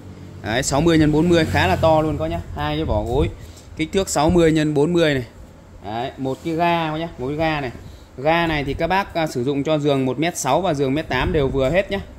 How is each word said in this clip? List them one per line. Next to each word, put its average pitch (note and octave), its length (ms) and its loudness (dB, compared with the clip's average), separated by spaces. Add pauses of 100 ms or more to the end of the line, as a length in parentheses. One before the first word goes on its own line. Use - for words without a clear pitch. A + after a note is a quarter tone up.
(420)
Đấy, A#2 200 -2
sáu C3+ 180 0
mươi E3 180 4
nhân D3+ 140 4
bốn D#3 160 4
mươi E3+ 160 4
khá D3+ 220 2
là F3+ 100 2
to D#3 240 4
luôn D#3 180 0
các D#3 80 -4
nhá. E3 140 -4 (160)
Hai D3+ 200 -4
cái D#3 80 -2
vỏ A2 180 0
gối B2+ 280 0 (460)
kích D#3 160 -4
thước F#3+ 160 0
sáu D#3 220 2
mươi E3 220 6
nhân D3+ 220 2
bốn D3 180 2
mươi D#3+ 220 4
này. B2+ 100 -2 (600)
Đấy, A2+ 320 -6
một C3 280 -6
cái D#3+ 100 -4
ga E3+ 360 0
các D#3 80 -4
nhá, E3 100 -6 (100)
một F3+ 100 -6
cái D3 80 -4
ga D#3 240 -2
này. B2+ 100 -6 (480)
Ga E3 280 2
này D3+ 180 -2
thì C3+ 100 -4
các E3 120 -2
bác, F#3+ 280 -2
à, D#3+ 120 0
sử B2+ 180 -4
dụng C#3 200 0
cho D#3 140 2
giường C#3 280 0
một B2+ 120 -2
mét E3+ 200 -2
sáu C#3+ 220 2
và F3+ 140 0
giường C3+ 200 0
mét D#3 140 -4
tám C#3 240 0
đều C#3+ 160 2
vừa C3 220 0
hết F#3+ 200 0
nhá. G3 100 -4 (180)